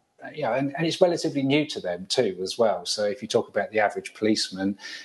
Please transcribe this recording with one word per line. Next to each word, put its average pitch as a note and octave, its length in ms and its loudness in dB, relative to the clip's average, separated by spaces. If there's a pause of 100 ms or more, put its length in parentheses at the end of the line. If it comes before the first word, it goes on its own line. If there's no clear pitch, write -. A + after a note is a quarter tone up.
(340)
you D3+ 80 -6
know, C3+ 100 -2
and, C#3 240 -2
and E3 80 0
it's D#3 160 0
relatively D#3+ 440 2
new D3 220 4
to A2+ 120 -8
them F2+ 280 -6
too, G#2 360 2
as F#2 160 -6
well. G2 260 2
So - 200 -4
if G2+ 180 -2
you A2 60 -10
talk A2+ 200 2
about G2 220 -2
the G#2+ 80 0
average G2 360 0
policeman G2+ 640 0 (280)